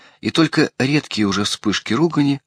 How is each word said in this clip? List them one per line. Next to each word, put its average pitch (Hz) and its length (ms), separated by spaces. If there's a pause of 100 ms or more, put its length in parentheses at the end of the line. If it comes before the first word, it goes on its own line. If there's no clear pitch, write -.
(200)
и 110 100
только 156 480
редкие 131 480
уже 98 200
вспышки - 480
ругани 143 540